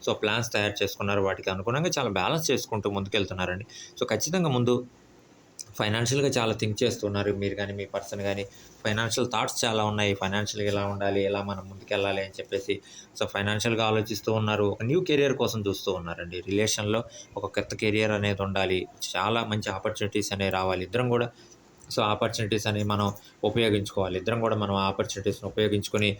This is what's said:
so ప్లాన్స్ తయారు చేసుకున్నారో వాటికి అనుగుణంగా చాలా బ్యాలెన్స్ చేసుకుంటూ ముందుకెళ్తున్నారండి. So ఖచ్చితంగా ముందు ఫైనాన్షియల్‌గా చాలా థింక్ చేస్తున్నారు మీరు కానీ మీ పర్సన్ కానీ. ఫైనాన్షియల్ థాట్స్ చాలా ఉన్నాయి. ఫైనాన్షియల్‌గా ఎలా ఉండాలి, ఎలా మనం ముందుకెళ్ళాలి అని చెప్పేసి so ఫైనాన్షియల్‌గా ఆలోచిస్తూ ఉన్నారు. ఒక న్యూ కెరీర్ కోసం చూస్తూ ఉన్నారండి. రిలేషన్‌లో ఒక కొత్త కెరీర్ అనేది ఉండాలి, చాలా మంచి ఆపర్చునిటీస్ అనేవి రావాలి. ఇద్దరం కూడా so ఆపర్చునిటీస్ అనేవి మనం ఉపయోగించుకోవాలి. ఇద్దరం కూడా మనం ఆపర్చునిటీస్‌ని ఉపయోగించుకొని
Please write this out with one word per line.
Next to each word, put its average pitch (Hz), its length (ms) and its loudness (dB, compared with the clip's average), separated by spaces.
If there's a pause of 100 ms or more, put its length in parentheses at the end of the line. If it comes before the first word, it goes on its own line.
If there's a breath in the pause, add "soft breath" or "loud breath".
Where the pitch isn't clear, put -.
so 117 120 0
ప్లాన్స్ 113 380 0
తయారు 104 260 2
చేసుకున్నారో 101 440 0
వాటికి 95 280 0
అనుగుణంగా 120 400 0
చాలా 135 200 0
బ్యాలెన్స్ 113 360 0
చేసుకుంటూ 110 440 0
ముందుకెళ్తున్నారండి. 98 760 -2 (280 loud breath)
So 123 120 -4
ఖచ్చితంగా 160 500 0
ముందు 123 180 4 (1000)
ఫైనాన్షియల్‌గా 120 540 2
చాలా 110 240 2
థింక్ 107 240 -2
చేస్తున్నారు 104 560 0
మీరు 98 200 -2
కానీ 101 180 -4
మీ 101 140 -8
పర్సన్ 98 360 -6
కానీ. 101 220 -2 (340 loud breath)
ఫైనాన్షియల్ 110 520 0
థాట్స్ 113 280 -2
చాలా 110 260 2
ఉన్నాయి. 104 300 2
ఫైనాన్షియల్‌గా 101 560 0
ఎలా 101 160 2
ఉండాలి, 98 360 0
ఎలా 101 200 0
మనం 98 260 -6
ముందుకెళ్ళాలి 98 540 -2
అని 95 140 -10
చెప్పేసి 98 380 -4 (400 loud breath)
so 104 120 -2
ఫైనాన్షియల్‌గా 107 600 0
ఆలోచిస్తూ 110 460 0
ఉన్నారు. 107 380 2
ఒక 95 120 -4
న్యూ 139 180 2
కెరీర్ 143 340 4
కోసం 113 320 0
చూస్తూ 98 260 0
ఉన్నారండి. 87 480 -6
రిలేషన్‌లో 107 600 0 (360 loud breath)
ఒక 101 180 -4
కొత్త 101 200 -2
కెరీర్ 107 440 2
అనేది 101 240 2
ఉండాలి, 95 360 2 (280)
చాలా 104 380 0
మంచి 107 260 -2
ఆపర్చునిటీస్ 104 600 -2
అనేవి 98 260 0
రావాలి. 92 260 0
ఇద్దరం 120 240 0
కూడా 120 200 2 (600 loud breath)
so - 140 -2
ఆపర్చునిటీస్ 107 640 0
అనేవి 104 220 0
మనం 101 200 2 (360 loud breath)
ఉపయోగించుకోవాలి. 104 720 2
ఇద్దరం 110 220 0
కూడా 110 160 2
మనం 101 260 0
ఆపర్చునిటీస్‌ని 98 680 -2
ఉపయోగించుకొని 104 720 2